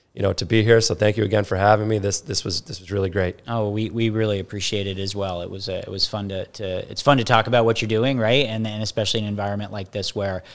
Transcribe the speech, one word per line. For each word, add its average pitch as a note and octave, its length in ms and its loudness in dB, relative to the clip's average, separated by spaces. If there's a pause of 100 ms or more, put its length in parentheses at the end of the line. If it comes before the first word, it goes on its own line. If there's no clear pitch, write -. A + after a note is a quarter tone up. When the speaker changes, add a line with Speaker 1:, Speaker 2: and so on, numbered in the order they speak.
(140)
Speaker 1:
you - 80 -8
know, F#2+ 120 2
to F#2+ 120 -6
be A2 180 4
here. A2+ 180 8
So - 140 0
thank G#2 220 2
you G#2+ 80 2
again G#2 180 2
for G2 140 -2
having G#2 300 6
me. A2 100 2
This, G2 240 -2
this - 240 -4
was, F#2 160 -4
this F2+ 180 -12
was F#2 120 -12
really G2 180 0
great. F#2 380 -2
Speaker 2:
Oh, A#2 220 -2
we, G#2+ 200 -2
we A2+ 220 0
really G#2+ 280 0
appreciate G2+ 480 -4
it F#2+ 120 -6
as G2 160 -4
well. F#2+ 260 -4
It F2+ 80 -8
was, F#2+ 180 -10
uh, F#2 180 -6
it - 40 -14
was F#2+ 180 -2
fun G2+ 220 -4
to, F#2+ 160 -6
to, F#2 440 -8
it's - 120 -10
fun C#3 160 6
to A#2+ 60 2
talk A2+ 240 4
about A#2 180 4
what A2+ 160 2
you're A2 80 -2
doing, B2 280 2
right? A#2+ 280 2
And, A2 200 -4
and G#2+ 160 -6
especially A2 380 -2
in G#2+ 60 -4
an G#2 40 -4
environment G2+ 420 -4
like G2 200 -10
this - 240 -6
where, G2 280 -4 (120)